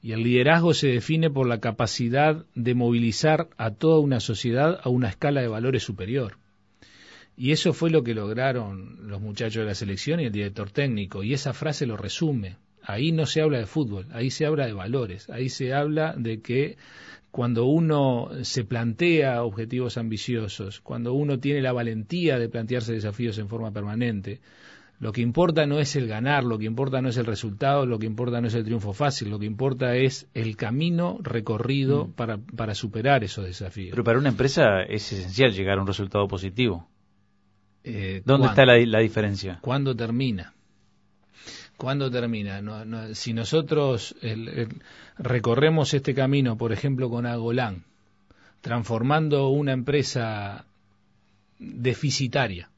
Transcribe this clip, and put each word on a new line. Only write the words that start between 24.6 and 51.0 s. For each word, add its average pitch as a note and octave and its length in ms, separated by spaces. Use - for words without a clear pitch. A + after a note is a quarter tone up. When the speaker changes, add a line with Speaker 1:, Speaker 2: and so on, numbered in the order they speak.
Speaker 1:
lo A2 120
que A#2+ 100
importa D3+ 460
no C#3+ 120
es C#3+ 160
el B2+ 120
ganar, B2 360
lo A2+ 140
que G#2+ 80
importa B2+ 360
no C3 80
es A#2 80
el A#2+ 100
resultado, B2+ 580
lo A#2 140
que A2 80
importa A#2+ 340
no A#2+ 60
es A2 80
el A#2 100
triunfo G#2+ 280
fácil, C#3 360
lo G#2 80
que G#2 80
importa B2 500
es C3 380
el A2+ 240
camino E3 640
recorrido C3 880
Speaker 2:
Mm. - 60
Speaker 1:
para, A2+ 240
para A2+ 360
superar A2 500
esos G2 220
desafíos. F2+ 460
Speaker 2:
Pero A#2 120
para A#2 160
una C#3+ 100
empresa A#2+ 520
es G#2 320
esencial G2 400
llegar F#2+ 240
a G2 40
un F#2+ 60
resultado G2 400
positivo. G2 640
Speaker 1:
Eh, G2 420
Speaker 2:
¿Dónde C3+ 220
Speaker 1:
¿cuándo? - 0
Speaker 2:
está B2 180
la, B2 120
la A2+ 220
diferencia? G2+ 640
Speaker 1:
¿Cuándo C3+ 340
termina? A2+ 580
¿Cuándo C3+ 340
termina? A2 500
No, G#2+ 220
no, A2 320
si A#2+ 160
nosotros C#3 920
el, A2+ 280
el, A#2 180
recorremos B2+ 760
este C3+ 200
camino, C3 440
por A2+ 160
ejemplo, B2+ 360
con A#2+ 160
Agolán, A#2 600
transformando C#3 880
una C#3 240
empresa A#2+ 920